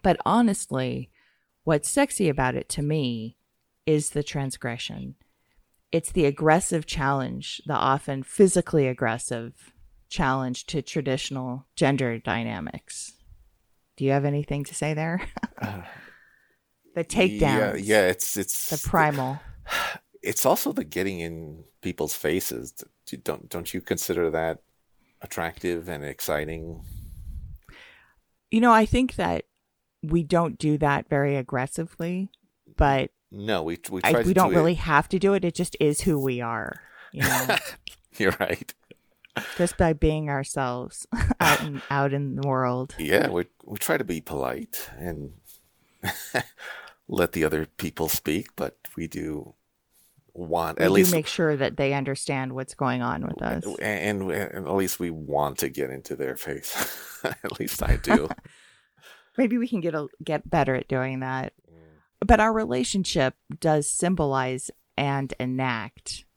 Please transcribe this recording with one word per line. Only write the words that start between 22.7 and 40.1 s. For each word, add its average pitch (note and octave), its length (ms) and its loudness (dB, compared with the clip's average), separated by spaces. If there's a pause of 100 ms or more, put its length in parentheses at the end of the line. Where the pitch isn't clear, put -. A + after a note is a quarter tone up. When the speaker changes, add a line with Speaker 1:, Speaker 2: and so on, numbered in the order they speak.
Speaker 2:
D-, - 120 -10
don't, - 300 -8
don't F2 280 -8
you F#2 40 -4
consider F2 520 0
that D#2+ 320 -2 (580)
attractive E2+ 680 -6
and D2+ 160 -8
exciting? D#2+ 800 -6 (1700)
Speaker 1:
You A3+ 100 4
know, A#3 140 8
I A3 140 8
think B3 300 2
that E3+ 280 -2 (560)
we E3 220 2
don't E3+ 340 2
do D3+ 220 2
that C#3+ 300 2
very C#3+ 260 2
aggressively, E3 960 -4 (440)
but C#3 360 4 (200)
Speaker 2:
No, G2+ 300 -2
we, E2+ 160 -4 (140)
we F#2 120 -4
Speaker 1:
I, G#2 100 4
Speaker 2:
try A#2+ 80 4
Speaker 1:
we E3+ 80 2
Speaker 2:
to F#3 40 4
Speaker 1:
don't F#3 160 6
Speaker 2:
do - 60 2
it - 20 8
Speaker 1:
really E3 160 4
have D#3 360 2
to F#3+ 100 0
do G3 160 4
it. F3+ 100 0
It E3+ 80 0
just - 260 -4
is D3 220 2
who D#3 180 2
we B2+ 220 0
are, A#2 400 -6 (300)
you C#3 100 -6
know? D3+ 340 2 (280)
Speaker 2:
<laughs> - 340 -20
You're G3 220 4
right. - 340 -4 (840)
Speaker 1:
Just F3 180 0
by E3 160 4
being D#3 360 2